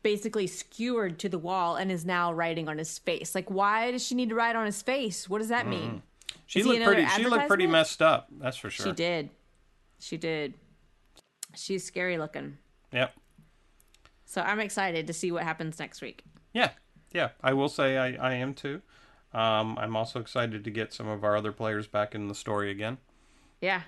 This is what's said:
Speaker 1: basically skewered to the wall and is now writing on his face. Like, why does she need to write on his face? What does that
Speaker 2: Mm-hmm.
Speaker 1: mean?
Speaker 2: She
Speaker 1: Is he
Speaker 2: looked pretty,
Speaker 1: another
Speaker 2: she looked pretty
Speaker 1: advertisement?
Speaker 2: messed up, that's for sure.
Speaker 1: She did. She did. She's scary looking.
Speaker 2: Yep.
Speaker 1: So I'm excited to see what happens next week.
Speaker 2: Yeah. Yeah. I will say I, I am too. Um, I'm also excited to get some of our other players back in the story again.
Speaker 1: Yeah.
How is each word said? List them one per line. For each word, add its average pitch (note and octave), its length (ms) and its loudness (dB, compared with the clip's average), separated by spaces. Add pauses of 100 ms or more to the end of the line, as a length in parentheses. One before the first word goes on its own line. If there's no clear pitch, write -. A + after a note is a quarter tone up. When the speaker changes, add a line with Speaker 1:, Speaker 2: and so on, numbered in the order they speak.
Speaker 1:
basically G#3 460 0
skewered A3 720 -4
to G#3 80 -4
the F3+ 120 -2
wall F3 360 0
and F#3+ 160 0
is E3+ 140 -2
now F3 260 2
writing E3 380 -2
on D#3 80 -4
his D#3 220 -6
face. - 360 -4
Like, F#3 140 -4
why G#3 420 2
does B3 140 -4
she B3 100 -4
need B3 140 0
to A3 60 -2
write A#3 200 2
on A3+ 100 0
his G#3 160 -2
face? B3 480 -2
What G3+ 100 -2
does A3 100 -4
that A#3 160 0
Speaker 2:
Mm-hmm. - 60 -2
Speaker 1:
mean? - 320 -6 (420)
Speaker 2:
She - 140 0
Speaker 1:
Is G#3+ 60 4
he C4 60 6
Speaker 2:
looked A#3 140 4
pretty, A3+ 160 8
Speaker 1:
another F3+ 160 4
Speaker 2:
she A3 120 4
looked C4 180 4
pretty F#3+ 180 6
Speaker 1:
advertisement? E3 60 4
Speaker 2:
messed D#3+ 300 4
up, D3+ 260 6 (120)
that's C3 180 -4
for - 120 -8
sure. - 180 -4
Speaker 1:
She - 40 0
did. E3+ 380 -2 (720)
She - 180 -10
did. D#3 360 -4 (1040)
She's F#3+ 280 -6
scary F3+ 340 -2
looking. C#3+ 400 -8 (360)
Speaker 2:
Yep. B2+ 200 0 (1120)
Speaker 1:
So - 160 -4
I'm G3+ 180 0
excited G3 480 -2
to E3+ 60 -6
see F3 180 -2
what E3+ 120 -2
happens D#3+ 360 -4
next - 220 -12
week. - 220 -14 (300)
Speaker 2:
Yeah. A3+ 160 4 (420)
Yeah. D#3 180 0 (140)
I C3+ 100 6
will C#3 160 2
say C3+ 280 2
I, B2+ 160 0
I B2+ 220 0
am C3 180 -4
too. C#3+ 280 -8 (520)
Um, A2 440 2
I'm A2+ 180 -4
also A2+ 240 -2
excited A2+ 440 -2
to A2+ 80 -6
get G#2+ 220 -4
some A2 140 -8
of G#2 160 -4
our G#2 120 4
other G#2+ 160 0
players G#2+ 360 -4
back G#2 280 -2
in G#2 120 -6
the G2+ 80 -6
story G#2 360 -2
again. G#2+ 260 -6 (640)
Speaker 1:
Yeah. F#3 260 -2